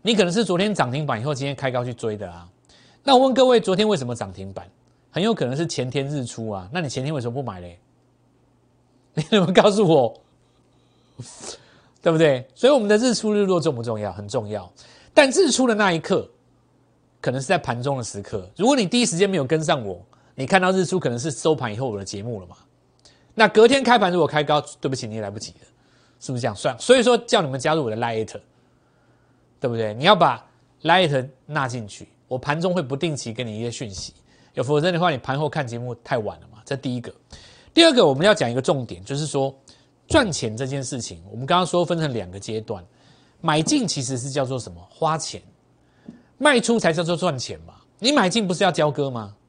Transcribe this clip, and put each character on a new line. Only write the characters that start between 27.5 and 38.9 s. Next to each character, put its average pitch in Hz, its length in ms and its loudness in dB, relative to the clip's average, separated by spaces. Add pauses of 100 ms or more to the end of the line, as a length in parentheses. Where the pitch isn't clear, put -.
加 151 160 0
入 156 100 0
我 113 60 -4
的 107 60 -6
Lite， 113 440 -6 (1160)
对 135 100 -4
不 117 80 -4
对？ 107 180 -2
你 123 100 -8
要 196 100 8
把 147 300 2 (380)
Lite 151 460 2 (180)
纳 147 200 -2
进 120 220 -8
去， - 200 -18 (200)
我 127 100 -4
盘 143 220 -2
中 180 120 0
会 180 80 0
不 135 140 -4
定 151 220 -4
期 117 160 -10
给 123 100 -8
你 110 160 -8
一 113 40 -6
些 120 60 -4
讯 113 220 -10
息， - 240 -14 (400)
有 135 80 -6
否 147 180 0
则 180 120 2
的 165 80 0
话， 175 100 2
你 135 80 -2
盘 135 180 -4
后 151 120 -2
看 147 180 -4
节 117 100 -10
目 123 160 -8 (120)
太 135 140 -2
晚 101 220 -6
了 - 120 -20
嘛。 - 120 -20
这 139 120 -6
第 127 180 -6
一 123 60 -6
个。 123 120 -14 (600)
第 330 100 6
二 320 80 6
个， 233 140 6
我 135 80 4
们 143 100 0
要 214 80 6
讲 135 160 2
一 117 60 -2
个 127 80 0
重 135 240 0
点， 90 180 -14